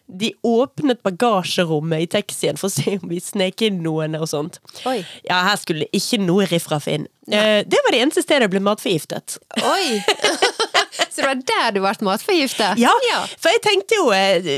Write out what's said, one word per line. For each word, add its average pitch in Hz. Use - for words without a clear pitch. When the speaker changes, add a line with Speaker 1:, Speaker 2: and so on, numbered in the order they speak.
Speaker 1:
de 190
åpnet 240
bagasjerommet 165
i 170
taxien 151
for -
å -
se 190
om 180
vi 170
snek 185
inn 196
noen 160
og 160
sånt. 156
Speaker 2:
Oi. 233
Speaker 1:
Ja, 180
her 196
skulle 156
ikke 208
noe 190
riffraff 160
inn. 151
Speaker 2:
Nei. 208
Speaker 1:
Eh, 214
det 185
var 440
det 254
eneste 311
stedet 269
jeg -
ble 190
matforgiftet. 202
Speaker 2:
Oi! 277
<laughs> -
Så 311
det 285
var 269
der 269
du 196
ble 196
matforgiftet? 214
Speaker 1:
Ja, 247
Speaker 2:
Ja. 233
Speaker 1:
for 330
jeg 453
tenkte 415
jo, 330
eh, 190